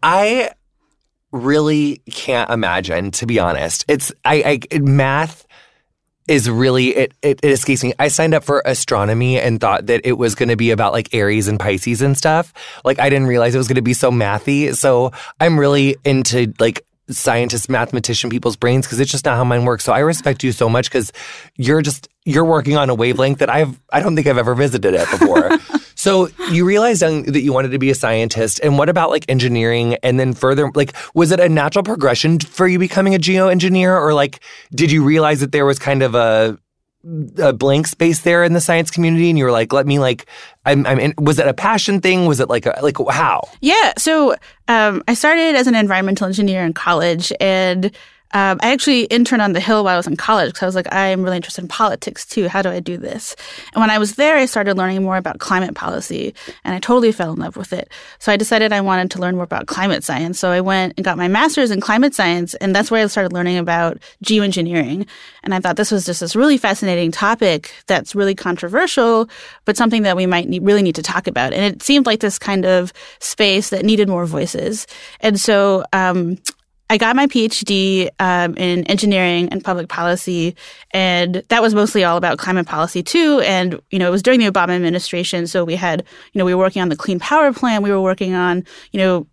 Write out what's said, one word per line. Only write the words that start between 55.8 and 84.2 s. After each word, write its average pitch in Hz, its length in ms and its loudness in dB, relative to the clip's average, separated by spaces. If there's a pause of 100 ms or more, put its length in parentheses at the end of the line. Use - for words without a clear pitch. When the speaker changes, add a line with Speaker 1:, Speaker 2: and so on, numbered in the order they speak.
Speaker 2:
and 185 120 -6
I 185 40 -6
totally 240 320 2
fell 170 220 -4
in - 60 -10
love 175 180 -10
with - 160 -10
it. - 160 -10 (300)
So - 120 -2
I 202 60 2
decided 214 340 0
I 202 100 0
wanted 185 280 0
to 185 100 -10
learn 180 140 -2
more 180 120 -4
about - 200 -8
climate 190 380 -4
science. 165 340 -6
So 185 140 -2
I 180 100 0
went 185 340 -2
and 190 80 -6
got 180 140 -2
my 175 100 -2
master's 247 440 2
in 196 100 -4
climate 247 320 2
science, 175 480 -2
and 190 140 0
that's 208 160 0
where 220 120 2
I 208 40 0
started 190 260 -2
learning 175 240 -2
about 170 400 -2 (260)
geoengineering. 180 840 -2 (360)
And - 120 -4
I 185 40 0
thought 180 180 -2
this 208 120 0
was 196 160 -2
just 175 140 -6
this 170 160 -6
really 277 240 4
fascinating 180 520 0
topic 202 600 0 (160)
that's - 260 -2
really 196 220 0
controversial, 226 920 0 (380)
but 208 100 0
something 226 280 2
that 190 120 2
we 185 120 0
might 175 200 0
ne-, 180 120 -4
really 202 240 4
need 170 140 0
to 160 40 -8
talk - 240 -6
about. 127 260 -2
And - 120 -2
it 202 180 -4
seemed 277 240 2
like 220 140 0
this 202 180 -2
kind 190 260 -2
of 185 300 0 (240)
space 202 520 -2
that 190 140 -4
needed 208 240 2
more 175 200 -2
voices. 165 580 -6 (340)
And 208 220 0
so, 202 420 2 (100)
um, 185 440 0 (540)
I 214 60 2
got 226 180 2
my 277 120 4
P 240 180 0
H 214 140 -4
D, 190 500 0 (100)
um, 180 380 0
in 180 280 -2
engineering 185 640 0
and 190 120 -8
public 175 260 -4
policy, 175 640 -4 (340)
and 180 600 0
that 233 120 2
was 220 140 2
mostly 208 280 2
all 170 140 2
about 170 220 -2
climate 185 260 -2
policy 165 380 -4
too. 302 380 2
And, 185 380 0 (120)
you 196 80 -2
know, 185 80 2
it - 20 2
was 185 140 0